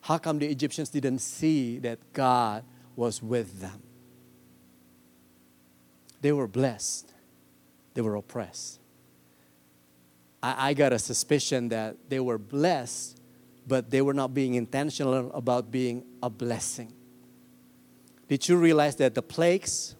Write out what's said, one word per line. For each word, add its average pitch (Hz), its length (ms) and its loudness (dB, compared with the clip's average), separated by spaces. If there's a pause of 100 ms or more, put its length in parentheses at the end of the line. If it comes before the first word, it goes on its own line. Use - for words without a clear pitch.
How 156 140 0
come 156 220 -2
the 147 80 -2
Egyptians 147 420 -4
didn't 131 300 -2
see 131 600 0
that 117 180 -6 (140)
God 123 520 2 (320)
was 117 260 -2
with 110 380 -4
them? 98 220 -14 (2500)
They 143 100 4
were 139 140 0
blessed. 117 680 -4 (840)
They 131 60 -4
were 110 140 0
oppressed. - 640 -8 (1600)
I, 131 280 0
I 147 40 2
got 139 180 6
a 117 60 2
suspicion 127 720 0
that 110 260 -4 (120)
they 135 120 -2
were 123 180 -2
blessed, 139 800 -2 (480)
but 123 240 0
they 131 100 4
were 139 140 4
not 135 180 0
being 131 220 0
intentional 131 760 0
about 123 380 0
being 123 340 -2 (180)
a 123 80 -2
blessing. 117 640 -6 (1400)
Did 139 200 0
you 175 80 8
realize 156 400 6
that 127 180 4
the 123 80 -2
plagues - 760 0